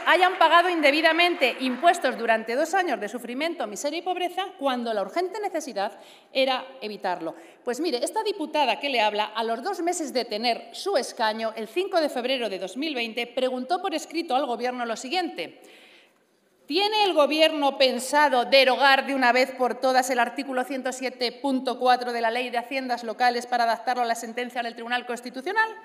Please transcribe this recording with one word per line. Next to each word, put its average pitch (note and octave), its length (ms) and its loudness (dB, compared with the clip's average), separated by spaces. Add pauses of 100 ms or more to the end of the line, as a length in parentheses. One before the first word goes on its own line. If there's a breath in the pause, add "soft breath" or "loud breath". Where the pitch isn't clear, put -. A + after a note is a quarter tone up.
hayan F4+ 320 4
pagado E4+ 300 6
indebidamente D#4+ 920 2
impuestos C4 560 2
durante A3+ 400 0
dos D#4+ 160 0
años F4 260 0
de G#3 80 -4
sufrimiento, B3 580 -6
miseria C#4+ 340 -6
y - 20 -6
pobreza, F4+ 460 -4 (120)
cuando B3 340 -2
la G#3 80 -2
urgente F4+ 380 -4
necesidad D4 580 -4 (360 loud breath)
era C4 320 0 (160)
evitarlo. F3+ 520 -6 (300 loud breath)
Pues - 160 -4
mire, C#4 240 -2
esta G#4+ 200 -2
diputada D4+ 580 0
que C#4+ 80 -4
le B3 100 0
habla, G#3 240 2
a A3+ 220 -4
los A3+ 180 -4
dos F4+ 180 -4
meses E4 300 -2
de A#3 140 -2
tener A3 480 -2
su - 240 -2
escaño, A3 580 -2
el A3 140 -8
cinco F#4+ 320 0
de C#4+ 80 2
febrero A#3+ 400 -2
de F#3 100 -6
dos F#3 160 -8
mil D4+ 180 -4
veinte, A#3 320 -4
preguntó B3+ 560 -2
por F#4+ 140 -2
escrito D#4 400 -4
al C#4+ 100 2
Gobierno B3 400 -4
lo A3+ 100 -4
siguiente: B3+ 640 -6 (1080 loud breath)
"¿Tiene G#4 360 2
el F#4 100 4
Gobierno D4 640 4
pensado B3+ 640 4
derogar C4 640 6
de C#4 80 -2
una A#3+ 180 4
vez C4 180 4
por B3+ 300 -2
todas B3+ 300 4
el A#3+ 80 2
artículo B3+ 440 -2
ciento B3+ 300 -6
siete B3+ 380 -4
punto C4 480 -2
cuatro B3 340 2
de A#3 80 -4
la A3+ 100 0
Ley A#3+ 200 -4
de A#3+ 80 -2
Haciendas B3 440 -4
Locales A#3+ 440 0
para A#3+ 160 2
adaptarlo A#3 400 0
a - 20 0
la A3+ 100 0
sentencia A#3+ 460 -6
del A#3 140 -8
Tribunal A#3+ 320 -4
Constitucional?". C4 600 -2 (180 loud breath)